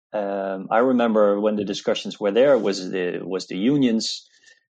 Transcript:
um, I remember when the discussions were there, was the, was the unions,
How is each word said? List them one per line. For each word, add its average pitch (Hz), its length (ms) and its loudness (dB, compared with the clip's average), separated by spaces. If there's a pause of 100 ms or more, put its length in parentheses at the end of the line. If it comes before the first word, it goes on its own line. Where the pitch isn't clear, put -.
(140)
um, 98 580 -6
I 110 80 4
remember 110 600 4
when 107 160 0
the 104 100 -2
discussions 101 540 -4
were 104 120 0
there, 127 260 6
was 95 320 -2
the, 90 340 -4
was 92 240 -6
the 95 100 -8
unions, 117 720 0 (420)